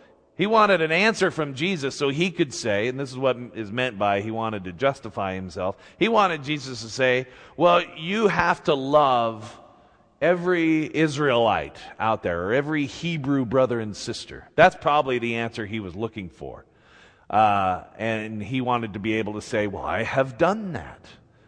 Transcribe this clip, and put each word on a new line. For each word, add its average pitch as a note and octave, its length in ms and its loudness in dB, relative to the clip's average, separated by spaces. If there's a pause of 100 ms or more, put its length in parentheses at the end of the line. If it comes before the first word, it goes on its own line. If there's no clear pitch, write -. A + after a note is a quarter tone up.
(380)
he F#3 100 0
wanted G#3 340 4
an D#3+ 100 0
answer F#3+ 400 2
from C#3+ 240 -4
Jesus C#3+ 400 -2
so C#3+ 140 0
he D#3+ 200 0
could D#3+ 240 -2
say, G#2+ 360 0
and B2+ 100 -6
this C#3 100 -6
is B2+ 80 -12
what C3 200 0 (180)
is G#2+ 160 -8
meant A#2+ 260 -4
by G2+ 220 2
he G#2+ 120 -6
wanted A2 340 -6
to F2+ 80 -10
justify G#2 600 -2
himself, F#2 440 -6 (200)
he G#3 120 2
wanted F#3+ 340 2
Jesus C3 380 -8
to A2+ 80 -12
say, B2+ 380 0 (280)
"Well, F3 260 6 (160)
you G3 300 0
have F3 380 2
to E3 80 4
love C3 840 2 (600)
every E3 760 2
Israelite B2 840 2 (200)
out G#2+ 240 0
there, F2 260 -2
or G#2+ 60 0
every D3 320 0
Hebrew C#3 600 -2
brother A#2+ 340 2
and G#2+ 160 -6
sister." - 600 -12
That's F3+ 200 6
probably D3 440 0
the A#2 160 -2
answer A#2 300 -4
he G#2+ 140 -6
was F#2 160 -8
looking G#2+ 320 -6
for. C#2 380 -14 (640)
Uh, G2+ 540 2 (140)
and A2 460 -4
he C3 160 -4
wanted A#2+ 340 -2
to G#2 60 -6
be G#2+ 140 -2
able G#2+ 220 -2
to G#2+ 60 -6
say, G#2+ 260 -2
"Well, F#2 180 -6
I F2+ 180 -2
have C3 340 -2
done F#3 360 0
that. D#2+ 320 -12 (420)